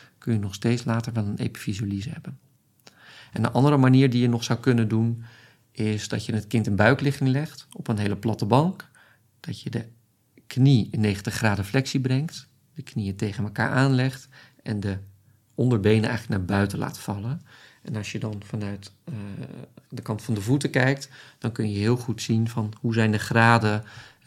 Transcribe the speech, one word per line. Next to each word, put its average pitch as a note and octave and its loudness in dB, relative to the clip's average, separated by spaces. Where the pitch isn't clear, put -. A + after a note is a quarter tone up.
kun - -4
je G#2+ 0
nog G2+ -6
steeds A#2+ -2
later A#2 -2
wel A2 -2
een G#2 -6
epifysiolyse G2+ -6
hebben. - -14
En A2 -4
een A#2 2
andere C#3+ 6
manier C3 8
die A#2+ 2
je B2 4
nog A#2 0
zou A#2 -2
kunnen A#2 2
doen, A2+ 0
is G#2+ -4
dat A2+ -4
je - -6
het G#2+ -4
kind A2+ 0
in G#2 0
buikligging C3+ 4
legt C#3+ -4
op - -14
een A2+ 0
hele G2+ 0
platte G#2+ -2
bank. C#3+ 2
Dat - -12
je - -8
de A#2 -6
knie B2+ 4
in - -4
negentig G#2 0
graden G2+ 0
flexie C3+ 0
brengt, C3 -2
de C#3+ -16
knieën G2 -6
tegen G2+ -4
elkaar G#2 -4
aanlegt C3 0
en G#2 -4
de G2 -4
onderbenen A2 4
eigenlijk A2+ -6
naar F#2+ -4
buiten G2+ 0
laat - -6
vallen. A2 -6
En - -8
als G#2 -8
je A2+ -6
dan G#2+ -8
vanuit, G2+ -8
eh, E3 -12
de A#2+ -12
kant G#2+ -6
van A#2+ -4
de G2+ -4
voeten C3 0
kijkt, C3+ 0
dan A2+ -4
kun A2 -2
je G2+ -2
heel A2 2
goed A#2 -6
zien A2+ 0
van A2 -6
hoe A#2 -2
zijn A2 2
de G#2+ 2
graden. A2+ 4
En - -20